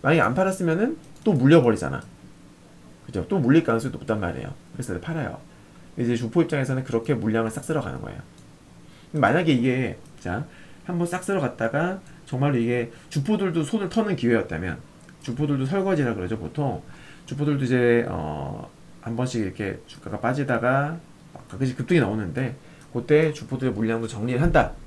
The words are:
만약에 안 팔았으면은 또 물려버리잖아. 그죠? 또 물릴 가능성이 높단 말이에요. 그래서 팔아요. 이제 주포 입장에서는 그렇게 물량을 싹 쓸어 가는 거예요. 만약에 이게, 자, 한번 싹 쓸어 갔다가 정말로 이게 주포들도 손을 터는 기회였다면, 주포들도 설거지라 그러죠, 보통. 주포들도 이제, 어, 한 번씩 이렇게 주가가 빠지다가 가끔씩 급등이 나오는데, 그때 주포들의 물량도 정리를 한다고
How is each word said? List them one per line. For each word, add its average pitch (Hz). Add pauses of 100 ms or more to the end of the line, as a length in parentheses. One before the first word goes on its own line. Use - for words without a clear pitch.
만약에 156
안 110
팔았으면은 190 (280)
또 214
물려버리잖아. 123 (1040)
그죠? 90
또 196
물릴 147
가능성이 117
높단 107
말이에요. 85 (200)
그래서 92
팔아요. 160 (560)
이제 120
주포 123
입장에서는 135
그렇게 120
물량을 110
싹 123
쓸어 156
가는 69
거예요. - (920)
만약에 156
이게, 127 (220)
자, 90 (380)
한번 175
싹 175
쓸어 196
갔다가 147 (260)
정말로 135
이게 120 (160)
주포들도 165
손을 196
터는 208
기회였다면, 90 (440)
주포들도 139
설거지라 156
그러죠, 98
보통. 123 (440)
주포들도 143
이제, 120
어, 76 (300)
한 113
번씩 127
이렇게 98
주가가 -
빠지다가 135 (500)
가끔씩 127
급등이 160
나오는데, 107 (380)
그때 151
주포들의 131
물량도 113
정리를 120
한다고 151 (120)